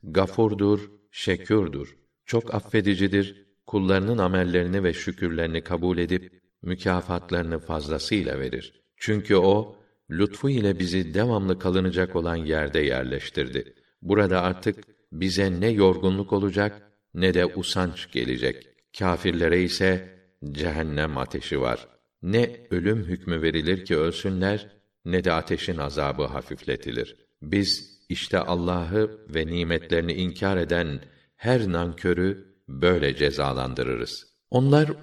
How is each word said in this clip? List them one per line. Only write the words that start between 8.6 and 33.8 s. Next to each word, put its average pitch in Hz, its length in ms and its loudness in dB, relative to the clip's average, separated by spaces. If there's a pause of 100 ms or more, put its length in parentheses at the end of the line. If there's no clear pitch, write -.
Çünkü 107 380 0
o, 98 400 4 (340)
lütfu 101 400 -2
ile 104 300 0
bizi 90 340 -2
devamlı 98 460 0
kalınacak 92 560 0
olan 85 200 0
yerde 78 440 0
yerleştirdi. 65 960 -4 (280)
Burada 92 400 2
artık 92 420 0 (280)
bize 92 500 0
ne 104 60 2
yorgunluk 95 640 4
olacak, 101 580 0 (220)
ne 92 200 2
de 90 120 4
usanç 90 640 -4
gelecek. 64 580 -2 (300)
Kâfirlere 87 640 2
ise 92 560 0 (320)
cehennem 76 680 -2
ateşi 65 440 -4
var. 60 260 -2 (340)
Ne 120 500 -2
ölüm 92 340 0
hükmü 87 360 -4
verilir 82 440 0
ki 87 120 0
ölsünler, 95 720 -2 (380)
ne 90 180 0
de 90 100 2
ateşin 82 440 -2
azabı 71 460 -2
hafifletilir. 65 920 -6 (260)
Biz 95 580 -2 (100)
işte - 300 -2
Allah'ı 90 800 -2 (100)
ve 78 180 -2
nimetlerini 82 640 0
inkar 92 440 -2
eden 82 420 0 (360)
her 113 360 0
nankörü 87 840 0 (120)
böyle 71 480 2
cezalandırırız." 64 1120 -2 (220)